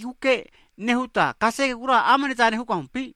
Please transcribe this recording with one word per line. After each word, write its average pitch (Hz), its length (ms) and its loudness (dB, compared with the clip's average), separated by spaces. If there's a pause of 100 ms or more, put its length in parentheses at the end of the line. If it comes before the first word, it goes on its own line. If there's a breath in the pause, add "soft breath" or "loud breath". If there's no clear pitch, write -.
kuke 254 460 -2 (280 soft breath)
nehuta, 220 600 0
kase 233 300 0
ke 254 60 -6
kura 240 300 0
amane 262 300 2
za 233 160 4
ne 220 60 -2
huka 233 180 -4
humpi. 185 420 -6